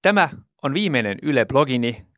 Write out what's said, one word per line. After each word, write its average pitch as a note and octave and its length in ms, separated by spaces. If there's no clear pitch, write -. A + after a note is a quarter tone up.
Tämä G3 260
on C#3 120
viimeinen C3 480
Yle-blogini. B2+ 840